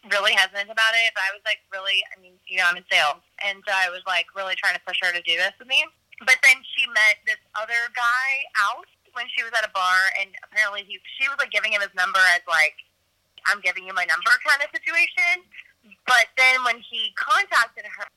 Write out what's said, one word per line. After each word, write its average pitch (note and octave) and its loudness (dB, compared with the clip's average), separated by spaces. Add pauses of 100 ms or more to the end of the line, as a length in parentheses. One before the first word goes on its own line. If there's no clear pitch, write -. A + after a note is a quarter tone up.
really G3+ 2
hesitant G3+ 0
about A3 2
it. A3+ 2
But F#3+ -4
I G3 -4
was, G3+ -20
like, G#3+ -4
really, F#3+ -2 (140)
I - -20
mean, F3+ -20 (100)
you F#3 -6
know, F#3 2
I'm F3 -2
in F3+ -20
sales. E3 2 (240)
And G3 -6
so G3+ -2
I F#3 0
was, F3+ -10
like, F3 -2
really F#3+ -6
trying F#3 -2
to - -12
push F3+ -6
her F3+ 0
to F3 -4
do E3+ 0
this F#3 0
with B3 -20
me. C#4+ 0 (400)
But B3+ 4
then C4 6 (140)
she A#3+ 0
met G#3+ 2
this - -4 (180)
other A#3 -4
guy B3 0 (280)
out A#3 -2 (260)
when A#3+ -8 (100)
she B3 -2
was A3+ -10
at A3 0
a - -12
bar. F#3 2 (200)
And F#3+ -8 (160)
apparently G3+ -2
he, G3+ -16 (240)
she C4+ 0
was, C#4 -4
like, C4 -4
giving G#3+ -2
him G3+ -2
his F#3+ -12
number F#3+ 0 (100)
as, F3 2
like, D#3 0 (680)
"I'm G3+ 0
giving F#3 -4
you F#3 -12
my F3+ -2
number" E3+ 0 (160)
kind C#4+ 4
of D4+ -8
situation. E4+ 0 (600)
But A#3+ 4
then B3+ 4
when A#3 -2
he A3 -8
contacted C#4+ 0
her G#3 -14 (100)